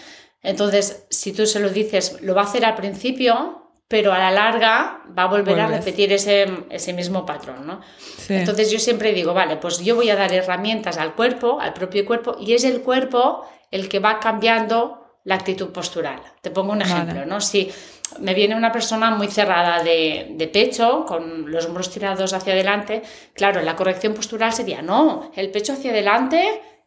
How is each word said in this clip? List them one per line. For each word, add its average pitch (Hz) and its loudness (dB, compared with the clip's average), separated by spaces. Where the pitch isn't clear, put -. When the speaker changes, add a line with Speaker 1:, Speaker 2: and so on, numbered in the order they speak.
Speaker 1:
Entonces, 202 0
si - -4
tú 214 0
se 214 0
lo 202 2
dices, 196 -2
lo 185 0
va 202 4
a - 6
hacer 226 0
al 220 4
principio, 247 -2
pero 208 4
a 185 4
la 185 4
larga 226 2
va 180 4
a - 2
volver 196 2
a - 2
Speaker 2:
Vuelves. 202 -2
Speaker 1:
repetir 196 2
ese, 202 4
ese 175 -6
mismo 180 -4
patrón, 143 -10
¿no? 190 -12
Speaker 2:
Sí. - -4
Speaker 1:
Entonces, 190 0
yo 220 0
siempre 214 2
digo, 175 0
"Vale, 165 2
pues 175 -4
yo 214 2
voy 233 4
a 202 4
dar 190 2
herramientas 185 -2
al 156 -4
cuerpo, 247 0
al - -4
propio 185 -2
cuerpo, 233 -2
y 208 -2
es 247 2
el 240 2
cuerpo 254 2
el 190 -6
que 196 0
va 214 2
cambiando 226 0
la 190 0
actitud 185 -4
postural". 165 -6
Te 185 -8
pongo 190 -2
un 208 0
Speaker 2:
Vale. 185 0
Speaker 1:
ejemplo, 165 -4
¿no? 196 -4
Si 190 0
me 190 0
viene 208 2
una 226 0
persona 226 0
muy 208 0
cerrada 175 2
de, 165 0
de 156 -2
pecho, 240 2
con 165 -6
los 165 -2
hombros 180 -6
tirados 190 -4
hacia 185 -2
adelante, 208 0
claro, 196 2
la 160 0
corrección 185 0
postural 226 -2
sería, 190 -6
"No, 226 2
el 196 -4
pecho 214 -4
hacia 269 -4
adelante 262 2